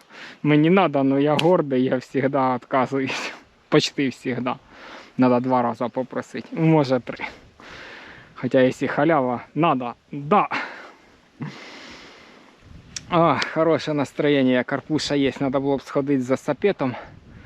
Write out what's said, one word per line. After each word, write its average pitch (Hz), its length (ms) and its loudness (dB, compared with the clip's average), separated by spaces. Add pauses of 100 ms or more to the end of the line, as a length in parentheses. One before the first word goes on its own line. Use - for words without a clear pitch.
(420)
мені 151 280 4
надо, 156 340 4
но 135 140 2
я 147 160 2
гордий, 143 500 2
я 135 60 0
завжди 131 300 -4 (340)
відказуюсь. 131 800 -4 (360)
Почти 147 420 0 (140)
завжди. 123 280 -4 (680)
Надо 123 220 4
два 127 220 2
рази 120 260 -4
попросити. 123 640 -8
Може, 151 480 4
три. - 240 -10 (1120)
Хоча, 127 260 0
якщо 127 280 2
халява, 139 520 0 (140)
надо, 135 380 0 (200)
да! 151 360 0 (2500)
А, 160 300 2 (140)
хороше 156 400 0
настроєння, 135 720 2
карпуша 143 500 -4
є. 139 260 0
Надо 139 200 -2
було 139 160 0
б 131 60 -8
сходити 139 400 0
за 127 140 0
сапетом. 143 580 -2 (520)